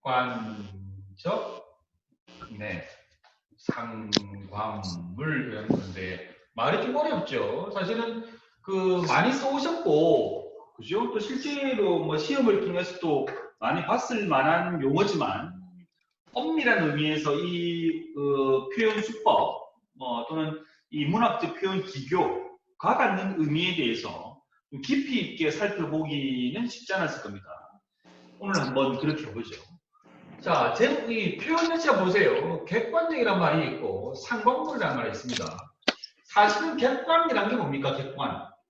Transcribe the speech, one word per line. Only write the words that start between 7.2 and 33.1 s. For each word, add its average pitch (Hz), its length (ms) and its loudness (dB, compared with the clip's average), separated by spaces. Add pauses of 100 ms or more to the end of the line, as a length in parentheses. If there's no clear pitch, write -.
사실은 226 540 -4 (380)
그 185 440 2
많이 - 240 4
써오셨고, - 1500 2
그죠? 202 340 -2
또 220 80 0
실제로 262 800 0
뭐 156 180 0
시험을 220 480 4
통해서 175 340 -4
또 151 280 0 (320)
많이 - 260 0
봤을 226 420 0
만한 160 540 2
용어지만, 160 720 0 (800)
엄밀한 254 560 2
의미에서 151 460 0
이, 170 800 -2
그 139 600 2
표현 214 280 2
수법, - 680 0 (280)
어, 123 280 -6
또는 156 320 -4 (320)
이 151 140 -2
문학적 208 540 0
표현 190 240 0
기교가 - 1120 -2
갖는 190 440 2
의미에 165 340 0
대해서 - 640 -4 (300)
좀 139 120 -12
깊이 269 380 0
있게 160 320 0
살펴보기는 147 1160 -2
쉽지 - 260 -8
않았을 - 300 -2
겁니다. 101 220 -12 (920)
오늘 196 220 0
한번 131 380 0
그렇게 151 280 -2
해보죠. - 340 -10 (800)
자, - 360 4
제, 262 320 4
이 214 280 0
표현 330 300 2
자체가 311 360 4
보세요. 180 600 4
객관적이란 233 760 2